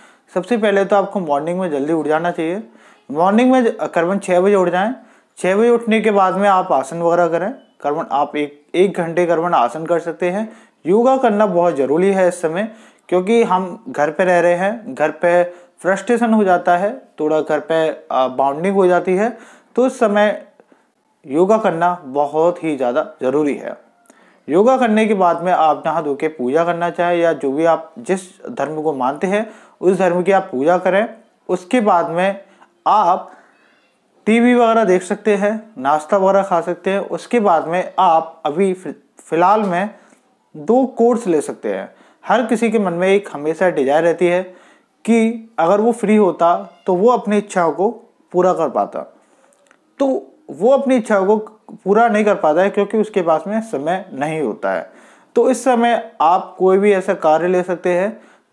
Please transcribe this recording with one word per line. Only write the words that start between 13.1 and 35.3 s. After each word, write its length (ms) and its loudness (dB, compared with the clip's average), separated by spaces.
हम 460 -2
घर 220 -2
पे 120 -2
रह 160 2
रहे 140 4
हैं, 420 -4
घर 160 0
पे 320 2
फ्रस्ट्रेशन 540 0
हो 100 2
जाता 340 2
है, 200 -4
थोड़ा 220 0
घर 180 -2
पे, 300 0
अ, 380 -2
बाउंडिंग 480 -2
हो 120 4
जाती 280 2
है, 220 -2
तो 100 2
उस 140 -4
समय 480 0
योगा 300 2
करना 460 -2
बहुत 600 -2
ही 140 -4
ज़्यादा 440 -4
ज़रूरी 340 -2
है। 220 -12
योगा 280 4
करने 300 2
के 60 0
बाद 280 0
में 100 -2
आप 340 0
नहा 160 -2
धो 140 -4
के 120 -4
पूजा 360 -2
करना 260 -2
चाहें 280 -2
या 160 2
जो 180 -4
भी 140 -2
आप 340 0
जिस 200 -4
धर्म 300 -6
को 120 -2
मानते 340 -2
हैं 240 -2
उस 160 2
धर्म 260 0
की 80 0
आप 200 2
पूजा 260 2
करें। 320 0
उसके 320 -2
बाद 280 2
में 340 -2
आप 440 2
टीवी 300 4
वगैरह 280 4
देख 200 2
सकते 320 -2